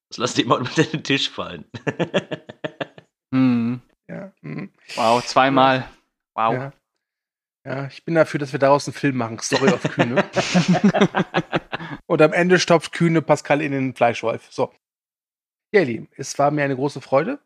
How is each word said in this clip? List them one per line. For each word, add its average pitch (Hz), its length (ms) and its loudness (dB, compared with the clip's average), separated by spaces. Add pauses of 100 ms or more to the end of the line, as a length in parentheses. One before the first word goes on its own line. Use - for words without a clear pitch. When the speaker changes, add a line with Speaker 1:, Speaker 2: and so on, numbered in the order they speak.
(100)
Speaker 1:
Das - 80 -16
lass 117 160 -4
dir 120 120 0
mal 135 120 2
<laughs> - 20 -4
unter 135 240 0
den - 180 -8
Tisch - 280 -2
fallen. - 340 -12 (200)
<laughs> - 1500 -8
Speaker 2:
Hm. 123 480 0 (260)
Speaker 3:
Ja, 190 240 -14 (100)
hm. 165 300 -12 (220)
Speaker 2:
Wow, 120 320 2
zweimal. 131 520 4
Speaker 3:
Ja. 127 80 -8 (480)
Speaker 2:
Wow. 113 200 -2
Speaker 3:
Ja. 135 180 -8 (960)
Ja, 135 200 -8
ich - 160 -20
bin 170 100 -4
dafür, 156 240 2
dass 139 140 -6
wir 143 80 -2
daraus 139 260 4
einen 127 80 -8
Film 139 220 -2
machen. 113 240 -6
Story 135 320 2
of - 100 -2
Kühne. 147 400 0
Speaker 2:
<laughs> - 1800 -2
Speaker 3:
Und 160 160 2
am 160 100 6
Ende 175 280 2
stopft - 320 2
Kühne 165 300 2
Pascal 147 380 0
in 147 120 -4
den 131 240 -2
Fleischwolf. 117 560 0
So. 131 200 -4 (1000)
Ja, 202 80 6
ihr 151 60 2
Lieben, 117 300 -6
es - 220 -12
war 143 140 4
mir 151 100 -2
eine 139 140 -2
große 139 240 -4
Freude. 185 460 0